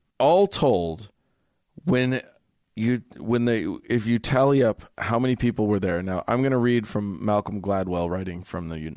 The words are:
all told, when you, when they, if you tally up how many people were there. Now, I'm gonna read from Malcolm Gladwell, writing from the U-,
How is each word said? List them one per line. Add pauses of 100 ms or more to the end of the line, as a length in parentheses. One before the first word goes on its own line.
(200)
all
told, (760)
when (560)
you, (160)
when
they, (240)
if
you
tally
up (160)
how
many
people
were
there.
Now,
I'm
gonna
read
from
Malcolm
Gladwell,
writing
from
the
U-,